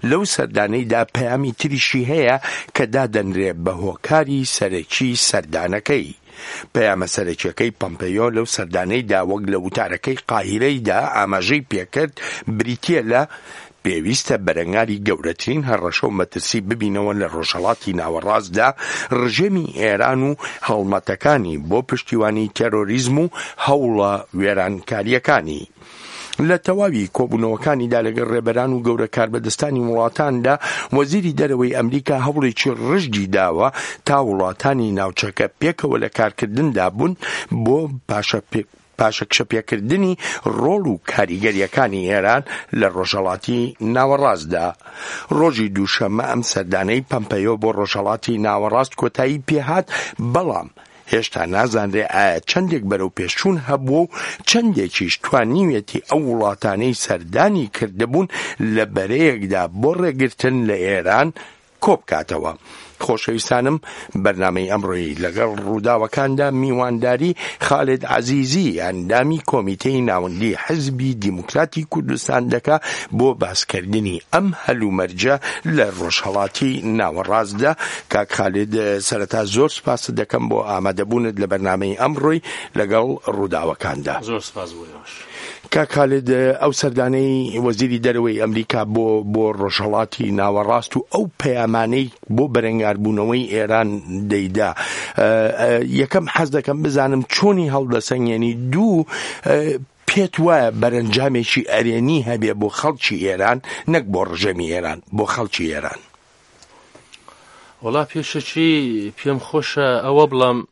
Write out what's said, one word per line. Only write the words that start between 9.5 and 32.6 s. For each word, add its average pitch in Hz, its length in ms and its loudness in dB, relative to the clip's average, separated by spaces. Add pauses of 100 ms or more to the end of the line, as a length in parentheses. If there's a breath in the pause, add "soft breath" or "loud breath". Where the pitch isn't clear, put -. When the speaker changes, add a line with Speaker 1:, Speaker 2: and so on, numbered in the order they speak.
Speaker 1:
لە 95 120 0
وتارەکەی 98 680 -4
قاهیرەیدا 110 680 0 (160)
ئاماژەی 101 560 0
پێکرد، 135 440 -4 (420 loud breath)
بریتیە 120 540 0
لە 123 120 4 (600 loud breath)
پێویستە 92 600 0
بەرەنگاری 98 640 0
گەورەترین 92 640 -2
هەڕەشە 87 340 -2
و 104 140 0
مەترسی 90 500 -2
ببینەوە 104 520 -2
لە 95 140 0
ڕۆژهەڵاتی 90 680 -2
ناوەڕاستدا، 92 680 0 (520 loud breath)
ڕژێمی 156 460 0 (140)
ئێران 113 480 2
و 147 80 -2 (320 loud breath)
هەڵمەتەکانی 98 880 0 (120)
بۆ 98 100 2 (100)
پشتیوانی 110 680 0
تێرۆریزم 117 640 0
و 170 140 0 (340 loud breath)
هەوڵە 117 460 4 (260)
وێرانکاریەکانی. 98 1300 2 (840 loud breath)
لە 175 180 4
تەواوی 185 500 0
کۆبوونەوەکانیدا 120 880 0
لەگەڵ 113 260 -2
ڕێبەران 117 400 0
و 123 140 -2
گەورە 117 300 0
کاربەدەستانی 120 720 0
وڵاتاندا، 123 680 2 (420 loud breath)
وەزیری 151 440 2
دەرەوەی 127 360 2
ئەمریکا 131 400 0 (100)
هەوڵێکی 139 440 0 (160)